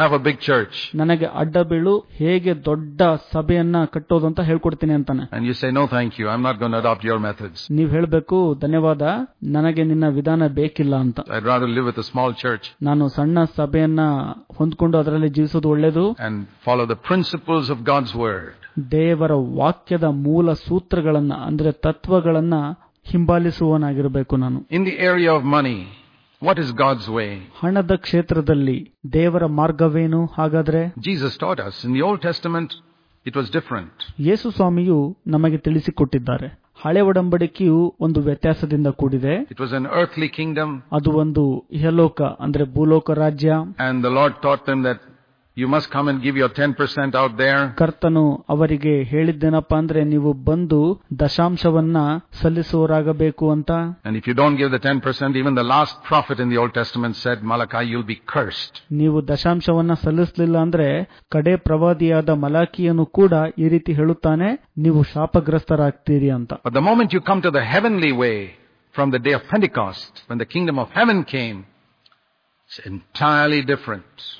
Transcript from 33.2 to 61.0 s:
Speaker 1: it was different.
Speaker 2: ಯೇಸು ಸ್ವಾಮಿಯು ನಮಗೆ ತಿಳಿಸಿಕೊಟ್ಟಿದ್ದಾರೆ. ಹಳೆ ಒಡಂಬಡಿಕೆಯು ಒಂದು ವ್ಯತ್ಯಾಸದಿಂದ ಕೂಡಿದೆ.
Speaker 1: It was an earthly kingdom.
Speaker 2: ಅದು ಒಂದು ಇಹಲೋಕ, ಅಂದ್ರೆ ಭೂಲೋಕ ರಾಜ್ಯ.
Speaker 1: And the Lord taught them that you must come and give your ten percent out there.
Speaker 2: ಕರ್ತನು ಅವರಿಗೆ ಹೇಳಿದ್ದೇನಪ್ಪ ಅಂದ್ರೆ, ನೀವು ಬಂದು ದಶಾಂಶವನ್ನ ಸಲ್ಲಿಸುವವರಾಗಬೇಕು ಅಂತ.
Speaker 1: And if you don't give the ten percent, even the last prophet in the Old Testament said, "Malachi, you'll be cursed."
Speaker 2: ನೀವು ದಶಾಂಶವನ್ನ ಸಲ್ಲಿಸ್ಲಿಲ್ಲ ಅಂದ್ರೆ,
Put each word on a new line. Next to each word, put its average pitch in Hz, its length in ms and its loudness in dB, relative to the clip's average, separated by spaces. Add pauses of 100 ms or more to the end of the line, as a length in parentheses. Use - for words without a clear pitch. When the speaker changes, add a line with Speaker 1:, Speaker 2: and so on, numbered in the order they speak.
Speaker 1:
it 113 40 -6
was 131 120 -2
different. 107 440 -6 (300)
Speaker 2:
ಯೇಸು 202 320 0
ಸ್ವಾಮಿಯು 175 640 2 (100)
ನಮಗೆ 156 300 2
ತಿಳಿಸಿಕೊಟ್ಟಿದ್ದಾರೆ. 135 1040 -2 (240)
ಹಳೆ 175 160 2
ಒಡಂಬಡಿಕೆಯು 175 960 2
ಒಂದು 156 220 2
ವ್ಯತ್ಯಾಸದಿಂದ 147 680 0
ಕೂಡಿದೆ. 135 560 0
Speaker 1:
It 123 140 -16
was 127 140 -6
an 131 120 -2
earthly 156 580 -2
kingdom. 156 500 -4
Speaker 2:
ಅದು 151 200 0
ಒಂದು 151 600 0
ಇಹಲೋಕ, 160 500 2
ಅಂದ್ರೆ 143 520 -2
ಭೂಲೋಕ 156 380 2
ರಾಜ್ಯ. 151 420 0 (380)
Speaker 1:
And 127 100 0
the 123 140 0
Lord 135 160 4
taught 139 380 -2
them 135 160 0
that 123 280 -4 (460)
you 127 80 -2
must 143 240 0
come 143 180 -2
and 135 100 -2
give 135 160 -2
your 131 140 2
ten 143 200 0
percent 139 420 -2
out 127 200 0
there. 135 440 0
Speaker 2:
ಕರ್ತನು 160 760 0
ಅವರಿಗೆ 151 540 0
ಹೇಳಿದ್ದೇನಪ್ಪ 156 720 0
ಅಂದ್ರೆ, 156 280 0
ನೀವು 147 300 2
ಬಂದು 156 680 0 (240)
ದಶಾಂಶವನ್ನ 165 720 2 (340)
ಸಲ್ಲಿಸುವವರಾಗಬೇಕು 156 1200 0
ಅಂತ. 151 200 0 (340)
Speaker 1:
And 110 100 -4
if 110 120 -6
you 123 60 0
don't 143 220 2
give 139 140 0
the 127 120 -2
ten 139 140 0
percent, 135 360 -2
even 131 200 0
the 123 140 2
last 139 480 0
prophet 139 280 0
in 123 80 0
the 120 80 0
Old 120 140 2
Testament 117 440 -4 (100)
said, 120 200 -2
"Malachi, 117 460 -2
you'll 113 160 -6
be 110 100 -6 (180)
cursed." - 560 -6
Speaker 2:
ನೀವು 151 360 0
ದಶಾಂಶವನ್ನ 170 640 0
ಸಲ್ಲಿಸ್ಲಿಲ್ಲ 165 640 0
ಅಂದ್ರೆ, 160 640 0 (100)